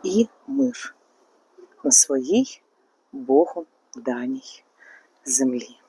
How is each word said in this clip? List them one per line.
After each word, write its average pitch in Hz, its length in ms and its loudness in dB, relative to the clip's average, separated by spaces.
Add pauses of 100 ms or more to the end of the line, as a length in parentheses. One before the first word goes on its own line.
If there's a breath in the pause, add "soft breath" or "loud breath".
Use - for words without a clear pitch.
і 208 260 2 (180)
мир 269 480 -4 (880)
на 143 60 0
своїй 143 720 2 (500)
Богом 143 540 2 (280)
даній 123 680 -8 (600 soft breath)
землі. 127 640 -4